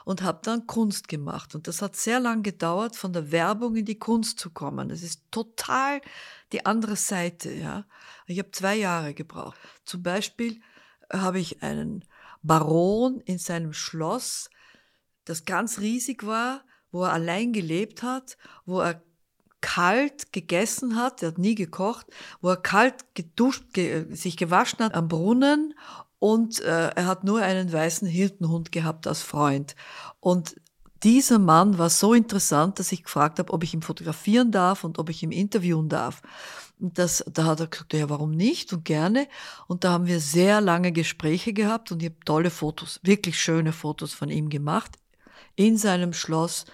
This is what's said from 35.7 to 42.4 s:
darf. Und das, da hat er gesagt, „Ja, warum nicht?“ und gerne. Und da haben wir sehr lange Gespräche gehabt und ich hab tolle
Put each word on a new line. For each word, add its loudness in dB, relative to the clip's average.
darf. -4
Und -4
das, 0
da 0
hat 2
er -4
gesagt, -10
„Ja, 0
warum -2
nicht?“ 0
und -6
gerne. 2
Und -2
da 4
haben 2
wir 2
sehr 4
lange 4
Gespräche -2
gehabt -2
und -4
ich -4
hab -18
tolle 2